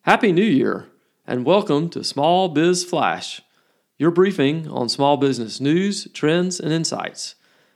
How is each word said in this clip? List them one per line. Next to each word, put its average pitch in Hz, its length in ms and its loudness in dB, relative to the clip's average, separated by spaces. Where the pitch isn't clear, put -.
Happy 208 320 4
New 170 100 4
Year, 123 440 0
and 123 200 -4
welcome 165 460 2
to - 120 -10
Small 175 460 0
Biz 175 340 2
Flash, 117 580 -4
your 156 140 2
briefing 165 560 2
on 127 220 -4
small 139 260 2
business 123 460 -2
news, 185 500 -2
trends, 180 480 -2
and 156 140 -4
insights. - 600 -6